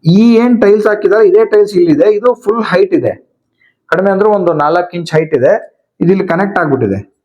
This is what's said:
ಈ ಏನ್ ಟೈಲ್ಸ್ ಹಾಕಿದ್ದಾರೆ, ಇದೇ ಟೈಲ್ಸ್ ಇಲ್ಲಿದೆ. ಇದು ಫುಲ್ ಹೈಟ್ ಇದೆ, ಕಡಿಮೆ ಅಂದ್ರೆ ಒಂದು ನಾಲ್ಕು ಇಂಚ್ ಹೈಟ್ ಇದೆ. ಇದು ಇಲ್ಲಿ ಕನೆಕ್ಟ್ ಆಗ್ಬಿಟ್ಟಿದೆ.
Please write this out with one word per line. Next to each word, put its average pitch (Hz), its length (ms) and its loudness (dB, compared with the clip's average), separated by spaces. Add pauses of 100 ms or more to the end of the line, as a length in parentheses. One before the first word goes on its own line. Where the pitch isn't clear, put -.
ಈ 220 300 4
ಏನ್ 233 260 2
ಟೈಲ್ಸ್ 208 260 2
ಹಾಕಿದ್ದಾರೆ, 214 400 0
ಇದೇ - 180 4
ಟೈಲ್ಸ್ 208 300 0
ಇಲ್ಲಿದೆ. 175 400 2
ಇದು 233 180 0
ಫುಲ್ 226 300 -4
ಹೈಟ್ 185 300 0
ಇದೆ, 120 420 -6 (500)
ಕಡಿಮೆ 185 260 -2
ಅಂದ್ರೆ 202 180 0
ಒಂದು 185 240 0
ನಾಲ್ಕು 165 440 -2
ಇಂಚ್ 160 180 -8
ಹೈಟ್ 156 200 0
ಇದೆ. 151 480 -2 (160)
ಇದು 170 120 0
ಇಲ್ಲಿ 190 160 -2
ಕನೆಕ್ಟ್ 190 320 -2
ಆಗ್ಬಿಟ್ಟಿದೆ. 120 640 -4